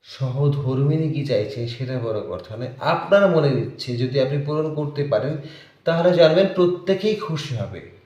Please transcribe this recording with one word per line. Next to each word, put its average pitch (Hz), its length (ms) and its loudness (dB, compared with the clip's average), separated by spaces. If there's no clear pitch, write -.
সহধর্মিণী 139 1080 0
কি 139 120 -2
চাইছেন 117 420 -2
সেটা 127 320 -6
বড় 110 220 -4
কথা 92 360 -10
নয়। 127 220 -8
আপনার 190 500 4
মনের 139 380 4
ইচ্ছে - 300 -6
যদি 127 240 0
আপনি 143 240 0
পূরণ 151 300 -2
করতে 143 320 -4
পারেন, 147 300 0
তাহলে 170 300 4
জানবেন 170 400 4
প্রত্যেকেই 190 640 0
খুশি 143 400 -6
হবে। 95 500 -10